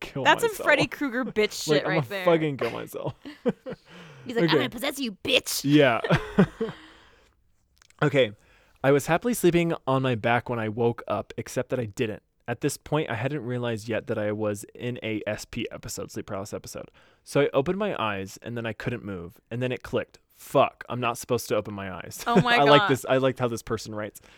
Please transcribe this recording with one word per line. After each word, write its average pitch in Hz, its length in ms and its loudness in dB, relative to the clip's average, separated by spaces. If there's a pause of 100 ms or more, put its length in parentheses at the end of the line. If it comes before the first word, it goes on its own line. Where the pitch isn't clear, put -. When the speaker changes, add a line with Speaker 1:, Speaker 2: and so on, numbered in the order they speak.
Speaker 1:
kill - 240 -8
Speaker 2:
That's 302 180 4
Speaker 1:
myself." 440 160 -2
Speaker 2:
some - 60 -8
Freddy 294 220 2
Krueger 262 400 -4
bitch - 100 -6
Speaker 1:
<laughs> 214 320 -2
Like, 156 120 4
Speaker 2:
shit - 60 -6
right 180 120 0
Speaker 1:
"I'ma 135 100 -2
Speaker 2:
there. 190 160 -6
Speaker 1:
fucking 160 320 2
kill 117 140 -4
myself." 113 440 -8 (140)
<laughs> - 160 -20
Speaker 2:
He's - 920 -8
like, 202 80 4
"I'm - 0 -
Speaker 1:
Okay. 165 120 4
Speaker 2:
gonna - 140 2
possess 269 280 -6
you, 247 140 -4 (120)
bitch." - 400 0
Speaker 1:
Yeah. 143 360 6 (380)
<laughs> 214 320 4 (1300)
Okay. 131 300 4 (520)
I 135 80 6
was 143 140 4
happily 190 280 2
sleeping 170 400 4 (140)
on 131 140 4
my 131 120 2
back 117 340 2
when 120 120 -2
I 110 80 -2
woke 117 400 0
up, 101 280 -4
except - 340 -6
that 127 100 -2
I 117 60 -4
didn't. 107 360 -4 (240)
At 117 140 -6
this 143 160 -2
point, - 340 -2
I 117 60 -2
hadn't 131 280 -4
realized 120 440 -4
yet 107 180 -2
that 110 120 -2
I 107 140 0
was 104 320 -2 (100)
in 123 280 -6
a 110 240 -2
S 107 180 -6
P - 260 -6
episode, - 400 -10
sleep 104 160 -10
paralysis 101 280 -8
episode. - 360 -12 (340)
So - 180 0
I 143 100 2
opened 170 260 0
my 202 220 -4
eyes, 98 400 -4
and 117 160 -10
then 117 80 -8
I 113 80 -4
couldn't 123 320 -8
move, 87 340 -12 (120)
and 117 100 -6
then 127 120 -2
it - 100 -8
clicked. - 360 -6 (180)
"Fuck, - 520 2
I'm 120 120 -4
not 117 180 -2
supposed - 300 -2
to 120 80 2
open 104 180 -4
my 98 180 -8
eyes." - 340 -14
Speaker 2:
Oh 240 140 4
my 240 160 4
Speaker 1:
<laughs> 240 40 6
I - 20 6
like 214 200 8
Speaker 2:
God. 196 80 2
Speaker 1:
this. 131 160 0
I 131 120 2
liked 131 220 0
how 123 80 0
this 113 140 -6
person 110 320 -8
writes. 107 260 -8 (180)